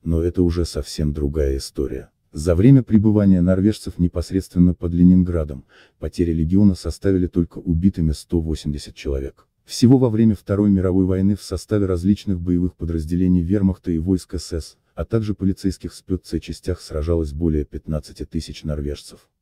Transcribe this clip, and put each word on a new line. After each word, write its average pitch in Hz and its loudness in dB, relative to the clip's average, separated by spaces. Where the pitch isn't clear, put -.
Но 82 0
это 87 0
уже 85 0
совсем 73 -6
другая 71 -2
история. 65 -8
За 78 0
время 120 6
пребывания 104 4
норвежцев 95 0
непосредственно 90 0
под 87 -6
Ленинградом, 87 2
потери 82 -2
легиона 90 4
составили 90 -2
только - -2
убитыми 82 0
сто 85 -4
восемьдесят 76 -8
человек. 69 -8
Всего 123 4
во 127 2
время 110 2
Второй 104 0
мировой 95 2
войны 95 0
в - -16
составе 101 -4
различных 92 -2
боевых 87 -2
подразделений 85 0
вермахта 95 -2
и 82 -2
войск 90 -2
С - -10
С, - -10
а 85 -6
также 107 -4
полицейских 95 -4
спецчастях - -8
сражалось 80 -4
более 76 -2
пятнадцати - -10
тысяч - -10
норвежцев. 73 -10